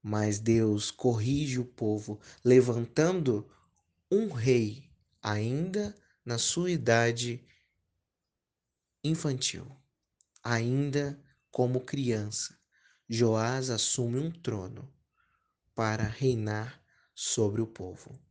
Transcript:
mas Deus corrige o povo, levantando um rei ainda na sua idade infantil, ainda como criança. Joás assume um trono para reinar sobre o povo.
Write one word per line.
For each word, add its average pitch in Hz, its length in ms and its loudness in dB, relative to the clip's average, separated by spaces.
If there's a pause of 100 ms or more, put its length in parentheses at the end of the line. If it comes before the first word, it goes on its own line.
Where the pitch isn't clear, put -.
mas 107 360 0
Deus 110 540 2
corrige 127 680 0
o 120 60 -4
povo, 107 540 -4 (240)
levantando 123 1040 4 (600)
um 208 200 0
rei 120 580 0 (320)
ainda 156 720 -2 (300)
na 120 120 -4
sua 175 340 -2
idade 117 720 2 (1600)
infantil, 147 600 -2 (760)
ainda 139 760 0 (300)
como 127 320 0
criança. 113 760 -4 (520)
Joás 117 600 2
assume 120 500 -2
um 165 120 -4
trono 107 600 -8 (840)
para 110 300 0
reinar 110 800 -2 (320)
sobre 107 480 0
o 110 60 -2
povo. 92 520 -16 (120)